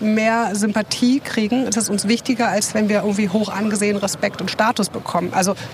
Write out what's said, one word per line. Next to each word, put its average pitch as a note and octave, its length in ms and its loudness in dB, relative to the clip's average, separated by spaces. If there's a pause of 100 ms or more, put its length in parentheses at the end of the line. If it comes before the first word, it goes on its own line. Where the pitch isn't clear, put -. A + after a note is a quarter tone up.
mehr A3 540 2
Sympathie A3 680 2
kriegen. A#3 460 0
Es G#3+ 100 -2
ist A3 120 -2
uns G3+ 180 -2
wichtiger, A#3 420 0
als G#3 240 0
wenn G#3+ 160 2
wir G#3 80 2
irgendwie G3+ 320 0
hoch G#3+ 200 0
angesehen G#3 480 0
Respekt G3 440 -4
und F#3 100 -4
Status A3 380 0
bekommen. F3 440 -4
Also F#3+ 220 2 (180)